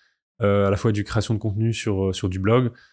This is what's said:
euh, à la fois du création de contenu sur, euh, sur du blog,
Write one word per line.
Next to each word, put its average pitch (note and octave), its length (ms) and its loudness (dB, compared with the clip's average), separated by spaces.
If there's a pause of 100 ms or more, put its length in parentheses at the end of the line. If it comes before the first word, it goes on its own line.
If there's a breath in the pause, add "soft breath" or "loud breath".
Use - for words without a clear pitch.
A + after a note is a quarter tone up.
(420)
euh, G2+ 260 4
à - 20 2
la G2 80 2
fois A2+ 140 0
du G#2 120 -2
création A2 300 -2
de G#2+ 60 -2
contenu A2 340 -2
sur, G2 320 -2
euh, F#2+ 80 0
sur F#2+ 160 -4
du F#2 100 -4
blog, A#2 320 2 (220 soft breath)